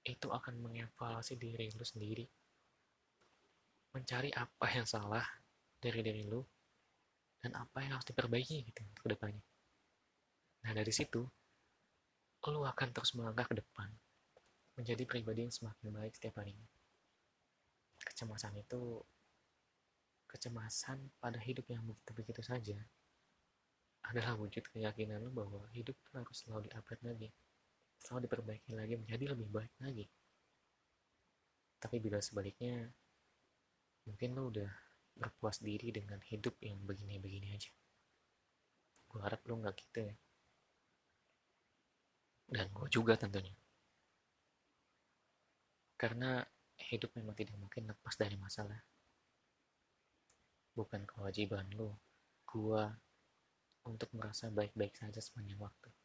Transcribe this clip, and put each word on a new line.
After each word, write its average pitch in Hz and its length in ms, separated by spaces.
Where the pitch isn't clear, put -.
Itu - 320
akan 120 320
mengevaluasi 117 720
diri 113 400
lo 117 80
sendiri. 110 400
Mencari 127 400
apa - 400
yang 120 140
salah 107 400
dari 113 240
diri 107 240
lo 113 220
dan 120 100
apa 127 320
yang 135 160
harus - 80
diperbaiki 123 480
gitu - 80
ke - 160
depannya. 104 320
Nah, 110 80
dari 107 180
situ, 117 320
lo 147 160
akan 131 320
terus - 160
melangkah 117 320
ke 110 160
depan, 104 320
menjadi 120 240
pribadi 113 400
yang 120 80
semakin 107 400
baik 107 240
setiap 110 240
harinya. 104 240
Kecemasan 107 560
itu, 120 480
kecemasan 123 960
pada 117 160
hidup 123 320
yang 117 160
begitu-begitu 113 560
saja 107 400
adalah 113 320
wujud 107 320
keyakinan 107 480
lo 120 140
bahwa 101 420
hidup 120 240
tuh - 160
harus 120 240
selalu 110 300
di-upgrade 113 340
lagi, 113 240
selalu 127 240
diperbaiki 113 480
lagi, 110 240
menjadi 113 280
lebih 113 160
baik 110 220
lagi. 120 220
Tapi 120 240
bila 104 220
sebaliknya, 117 640
mungkin 120 240
lo 131 160
udah 104 240
berpuas - 420
diri 107 320
dengan 101 320
hidup 110 400
yang 101 220
begini-begini 98 640
aja. 101 160
Gue - 160
harap 101 240
lo 117 160
nggak 104 160
gitu - 220
ya. 104 60
Dan 98 240
gue 139 160
juga 113 320
tentunya. 98 320
Karena 120 400
hidup - 380
memang 107 180
tidak 104 240
mungkin 107 320
lepas - 240
dari 101 240
masalah. 104 400
Bukan 101 320
kewajiban 98 720
lo, 107 240
gue, 107 360
untuk 113 320
merasa 107 320
baik-baik 104 480
saja 107 240
sepanjang 101 400
waktu. 104 320